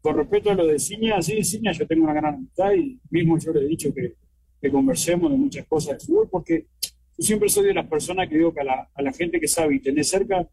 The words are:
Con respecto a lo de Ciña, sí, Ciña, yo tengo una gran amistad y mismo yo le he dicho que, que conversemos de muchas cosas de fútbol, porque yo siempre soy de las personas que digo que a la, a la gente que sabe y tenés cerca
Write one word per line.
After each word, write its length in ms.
Con 160
respecto 320
a 60
lo 100
de 140
Ciña, 440
sí, 200
Ciña, 300
yo 160
tengo 160
una 80
gran 240
amistad 360
y 280
mismo 260
yo 160
le 100
he 40
dicho 260
que, 220
que 80
conversemos 580
de 80
muchas 300
cosas 320
de 80
fútbol, 240
porque 360
yo 80
siempre 220
soy 180
de 80
las 140
personas 400
que 80
digo 180
que 60
a 40
la, 300
a 80
la 100
gente 280
que 80
sabe 260
y 60
tenés 280
cerca 440